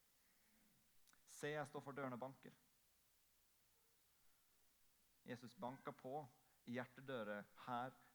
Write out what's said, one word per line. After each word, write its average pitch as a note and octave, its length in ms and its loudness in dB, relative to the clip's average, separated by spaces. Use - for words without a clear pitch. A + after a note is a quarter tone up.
«Se, - 240 0
jeg D3+ 160 2
står C#3+ 160 -4
for C#3 80 -2
døren C3 240 2
og A#2+ 80 2
banker.» - 400 -6
Jesus B2 320 -6
banker B2+ 400 0
på C3 220 -2
i A#2+ 80 2
hjertedører A#2+ 680 2
her B2 280 4